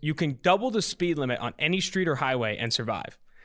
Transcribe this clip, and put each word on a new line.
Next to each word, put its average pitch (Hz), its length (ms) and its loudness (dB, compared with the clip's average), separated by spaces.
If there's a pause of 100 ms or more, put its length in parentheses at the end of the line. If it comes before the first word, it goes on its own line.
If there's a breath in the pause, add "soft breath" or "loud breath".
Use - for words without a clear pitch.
"You 151 140 0
can 143 260 0
double 202 300 4
the 214 100 2
speed 170 380 0
limit 123 200 0
on 117 200 -4
any 170 200 2
street 185 280 0
or 147 80 2
highway 127 420 0
and 117 160 -2
survive." 107 460 -4 (260 loud breath)